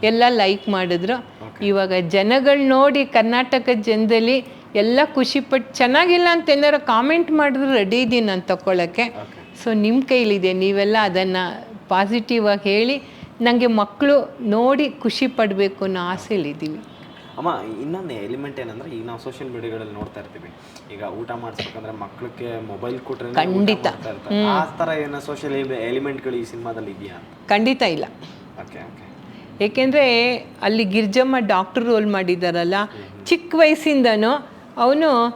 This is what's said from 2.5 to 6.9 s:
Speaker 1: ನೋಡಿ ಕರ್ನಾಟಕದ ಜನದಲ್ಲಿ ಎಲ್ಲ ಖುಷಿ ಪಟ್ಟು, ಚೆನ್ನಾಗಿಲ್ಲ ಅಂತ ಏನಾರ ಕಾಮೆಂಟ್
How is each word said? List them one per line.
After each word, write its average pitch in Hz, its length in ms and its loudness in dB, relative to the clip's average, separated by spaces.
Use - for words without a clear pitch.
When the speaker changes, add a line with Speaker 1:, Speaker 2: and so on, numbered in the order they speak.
Speaker 1:
ನೋಡಿ 269 360 4
ಕರ್ನಾಟಕದ 247 760 2
ಜನದಲ್ಲಿ 226 640 2
ಎಲ್ಲ 226 240 4
ಖುಷಿ 277 260 2
ಪಟ್ಟು, - 360 -2
ಚೆನ್ನಾಗಿಲ್ಲ 349 560 4
ಅಂತ 330 180 0
ಏನಾರ 294 280 4
ಕಾಮೆಂಟ್ 294 540 2